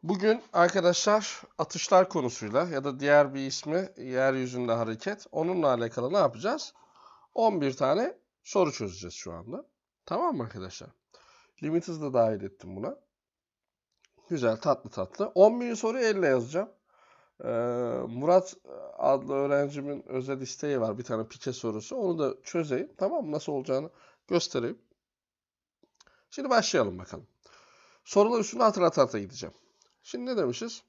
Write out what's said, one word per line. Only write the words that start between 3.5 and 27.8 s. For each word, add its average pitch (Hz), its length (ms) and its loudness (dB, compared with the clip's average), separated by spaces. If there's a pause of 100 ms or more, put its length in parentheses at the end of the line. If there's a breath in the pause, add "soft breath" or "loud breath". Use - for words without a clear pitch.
yeryüzünde 127 760 0
hareket, 113 600 -4
onunla 165 360 0
alakalı 123 460 0
ne 202 40 2
yapacağız? 170 560 0 (600 soft breath)
On 214 280 2
bir 135 160 -2
tane 170 400 0 (260)
soru 175 280 2
çözeceğiz 90 420 -8
şu - 200 -12
anda. 113 320 -12 (400)
Tamam 262 320 -2
mı 123 60 -4
arkadaşlar? 92 460 -12 (720 soft breath)
Limit 160 240 0
hızı 165 140 -8
da 139 120 -6
dahil 110 300 2
ettim 95 320 -12
buna. 123 200 -8 (1300)
Güzel, 120 280 0
tatlı 135 320 0
tatlı. - 360 -6
On 220 360 6
birinci 233 180 -4
soruyu 233 240 -2
elle 196 240 2
yazacağım. 139 420 0 (720 soft breath)
Ee, 120 60 -4 (580)
Murat 160 480 2 (420)
adlı 135 360 2
öğrencimin 143 760 -2
özel 131 340 -4
isteği 135 400 -4
var. 110 160 -2
Bir 123 60 -10
tane 110 240 -4
pike - 260 -8
sorusu. 110 420 -6
Onu 180 240 -2
da 143 240 -2
çözeyim. 151 540 -4
Tamam 269 280 -2
mı? 151 60 -6
Nasıl 147 200 -4
olacağını 139 380 -4 (380 soft breath)
göstereyim. 147 520 -2 (1600 soft breath)
Şimdi 277 140 -6
başlayalım 123 500 2
bakalım. 87 280 -16 (760 soft breath)